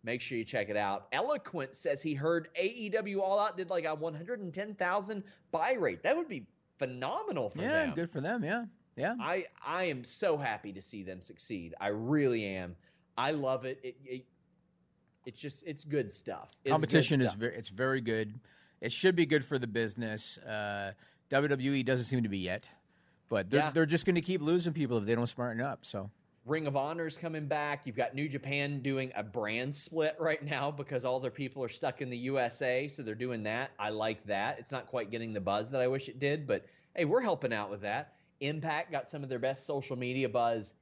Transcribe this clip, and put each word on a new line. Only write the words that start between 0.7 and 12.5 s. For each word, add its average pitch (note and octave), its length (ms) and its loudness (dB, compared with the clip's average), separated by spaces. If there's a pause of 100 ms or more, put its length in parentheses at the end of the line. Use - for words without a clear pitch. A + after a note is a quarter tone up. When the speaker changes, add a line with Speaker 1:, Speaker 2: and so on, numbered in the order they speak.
Speaker 1:
out. G2+ 340 0
Eloquent E3+ 640 -2
says C#3+ 260 -2
he D#3 120 -2
heard D#3+ 420 2
A F3 120 0
E A#3 220 -4
W G3 300 0
All G3 200 2
Out G#3 180 2
did, F3+ 120 -4
like, F3 160 2
a D#3 80 0
one D#3 200 -4
hundred F#3 260 -6
and F3+ 140 -6
ten G#3 220 -6
thousand G3 480 0 (280)
buy F3 220 2
rate. C#3 300 0
That A#3+ 120 6
would E4 140 -2
be C3+ 160 -6 (320)
phenomenal C#3 720 0
for D3+ 120 -6
Speaker 2:
Yeah, D4+ 260 4
Speaker 1:
them. G3+ 80 -2
Speaker 2:
good E3 160 -2
for C#3 100 -4
them. G#3+ 200 0
Yeah, G#3+ 240 0 (300)
yeah. E3 240 0
Speaker 1:
I, E3 280 0 (180)
I F3 200 0
am C3 200 -2
so E3+ 320 2
happy G#2+ 340 -2
to F#2+ 100 -10
see G2+ 220 -12
them F#2 180 -8
succeed. F2+ 600 -10
I G2 60 0
really A#2 580 2
am. F2+ 320 -4 (400)